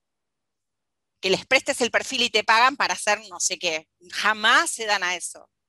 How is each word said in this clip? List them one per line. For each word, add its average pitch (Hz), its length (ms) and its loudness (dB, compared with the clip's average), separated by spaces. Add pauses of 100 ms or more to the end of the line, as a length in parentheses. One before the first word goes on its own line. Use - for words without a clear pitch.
(1200)
que 190 100 -2
les 185 160 0
prestes 262 340 0
el 233 120 0
perfil 269 300 -2
y 240 80 0
te 214 120 2
pagan 240 340 4
para 180 180 -2
hacer 208 260 -2 (100)
no 175 80 -12
sé - 200 -2
qué. 160 300 -4 (220)
Jamás 220 600 2
se 226 160 -8
dan 202 180 0
a 180 100 -2
eso, 165 340 -12 (200)